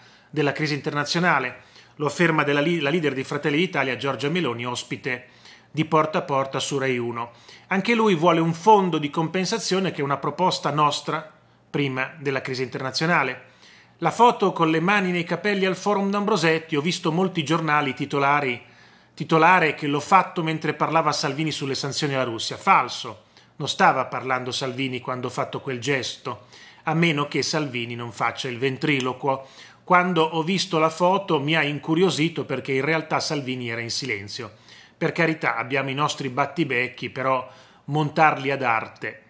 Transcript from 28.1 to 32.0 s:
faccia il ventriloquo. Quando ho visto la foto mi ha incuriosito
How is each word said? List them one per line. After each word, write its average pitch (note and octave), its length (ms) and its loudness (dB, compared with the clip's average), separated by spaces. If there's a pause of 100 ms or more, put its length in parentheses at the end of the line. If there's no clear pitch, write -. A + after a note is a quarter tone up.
faccia A#2 380 -4
il A#2+ 100 -8
ventriloquo. C3 880 -2 (360)
Quando F3+ 380 4
ho E3 220 0
visto E3 340 -2
la D#3 120 2
foto F3+ 500 0
mi D3 160 0
ha D#3 80 2
incuriosito D#3 840 0